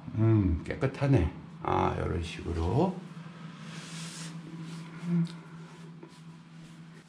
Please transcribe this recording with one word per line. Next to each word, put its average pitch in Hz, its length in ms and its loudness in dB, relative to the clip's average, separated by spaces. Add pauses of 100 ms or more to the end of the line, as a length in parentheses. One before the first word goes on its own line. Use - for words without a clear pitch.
(160)
음, 107 480 6
깨끗하네. 127 680 4 (300)
아, 92 360 4
이런 85 240 0
식으로. 87 720 2 (2250)
음. 170 180 6 (1800)